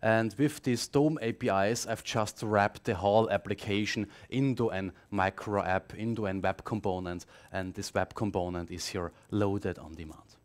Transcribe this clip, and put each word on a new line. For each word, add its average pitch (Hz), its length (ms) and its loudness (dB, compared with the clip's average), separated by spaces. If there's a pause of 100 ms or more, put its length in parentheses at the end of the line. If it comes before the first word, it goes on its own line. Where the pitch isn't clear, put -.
and 113 360 4
with 147 280 0
these 120 240 0
dom 151 340 4
A 113 80 0
P 117 180 -2
Is, 101 380 2
I've 110 160 -4
just - 400 -2
wrapped 107 400 2
the 110 140 0
whole 101 340 6
application 101 760 -2 (220)
into 127 400 0
an 95 200 -4 (220)
micro 98 500 0
app, 92 320 -2
into 110 320 -2
an 95 160 -2
web 95 220 -2
component, 92 600 -4 (280)
and 92 200 -4
this - 220 -8
web 95 200 0
component 90 580 -2
is 87 160 -8
here 87 240 -4 (180)
loaded 101 480 0
on 80 160 -16
demand. 80 500 -16